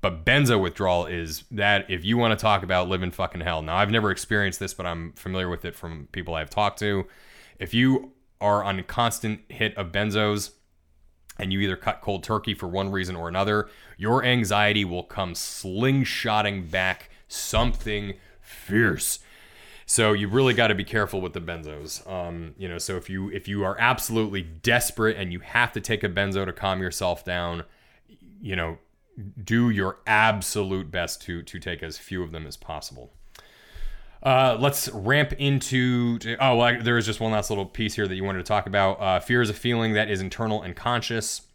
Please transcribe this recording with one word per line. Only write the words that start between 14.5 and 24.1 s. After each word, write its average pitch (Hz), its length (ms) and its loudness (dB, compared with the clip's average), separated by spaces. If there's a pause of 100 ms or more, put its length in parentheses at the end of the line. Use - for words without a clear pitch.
will 90 180 -4
come 92 300 -6
slingshotting 107 1400 0
back 92 380 -2 (180)
something 107 880 -2 (280)
fierce. - 800 0 (680)
So 110 260 4
you 101 160 2
really 131 240 4
gotta 110 220 4
be 95 100 -2
careful 101 380 -2
with 90 100 -6
the 87 80 -8
benzos. 78 680 -10
Um, 85 500 -8
you 95 100 -8
know, 85 80 -8
so 92 200 -6
if 87 120 -10
you, 95 220 -4
if - 180 -8
you 101 160 -2
are 95 160 -2
absolutely 113 600 0